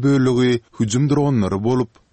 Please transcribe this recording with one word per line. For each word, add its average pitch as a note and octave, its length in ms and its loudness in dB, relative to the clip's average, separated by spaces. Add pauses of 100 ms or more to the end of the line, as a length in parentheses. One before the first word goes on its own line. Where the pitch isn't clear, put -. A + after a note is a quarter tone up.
bölegi B2+ 560 2 (180)
hüjüm A#2+ 300 0
dronlary A#2+ 560 0
bolup, B2+ 260 -2 (220)